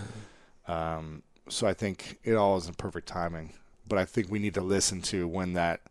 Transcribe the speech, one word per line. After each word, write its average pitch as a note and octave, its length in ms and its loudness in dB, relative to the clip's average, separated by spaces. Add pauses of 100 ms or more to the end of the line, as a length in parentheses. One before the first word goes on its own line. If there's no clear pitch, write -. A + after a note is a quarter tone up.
(680)
um, D#2+ 540 -2 (260)
so - 200 0
I F#2+ 60 4
think - 500 -4
it A#2 100 2
all G2+ 240 6
is E2 100 -4
in E2+ 60 -8
perfect - 340 -8
timing. E2+ 460 -4 (340)
But G#2 120 2
I F#2 60 4
think F#2+ 240 0
we G#2+ 100 0
need G2+ 160 0
to G2 60 2
listen F#2 420 2
to F2+ 240 0
when F2+ 260 0
that, E2+ 380 2